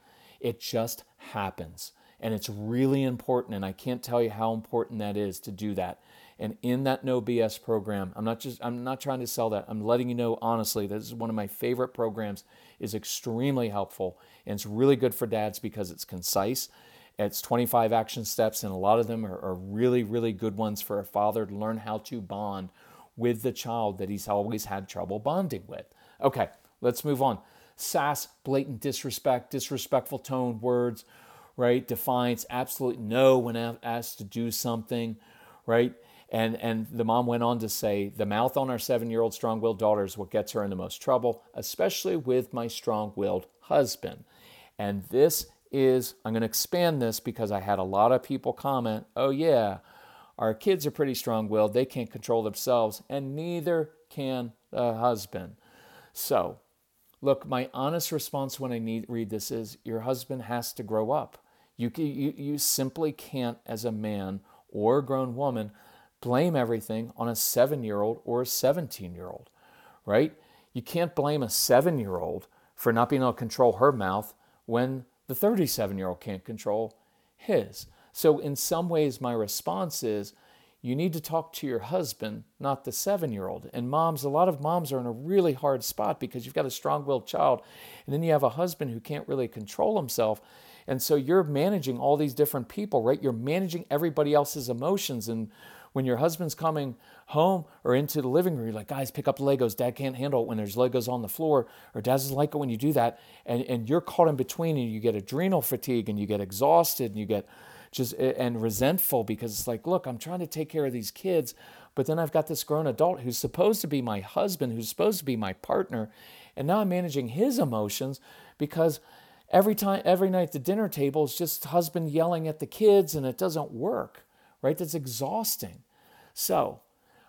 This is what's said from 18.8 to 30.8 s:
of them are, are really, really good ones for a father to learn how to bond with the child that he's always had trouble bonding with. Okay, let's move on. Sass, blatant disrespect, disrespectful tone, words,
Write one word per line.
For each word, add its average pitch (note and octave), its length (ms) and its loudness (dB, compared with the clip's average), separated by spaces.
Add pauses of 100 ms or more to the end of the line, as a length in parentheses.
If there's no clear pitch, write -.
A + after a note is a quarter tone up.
of A2 80 2
them A2+ 180 -4
are, F#2 140 -8
are F#2 140 -4
really, A2 500 2
really A2+ 300 -2
good G2 240 -4
ones G#2+ 240 -2
for G2+ 180 -4
a G2 60 -4
father G#2+ 400 0
to G2 100 -8
learn A2 220 -4
how G#2+ 220 -6
to A2+ 220 -10
bond G2 480 -6 (480)
with A2+ 240 0
the B2 120 -2
child A2+ 440 -2
that G2 120 -4
he's G2+ 180 -6
always G#2 380 0
had G2 240 -8
trouble F2+ 300 -6
bonding C#3+ 480 -2
with. - 180 -14 (360)
Okay, B2+ 280 2 (320)
let's B2 240 0
move C#3+ 160 0
on. A#2 180 2 (360)
Sass, D3 520 -2 (160)
blatant C3+ 360 -2
disrespect, B2+ 720 -2
disrespectful C3 680 -2
tone, B2 400 -2
words, B2 460 0 (500)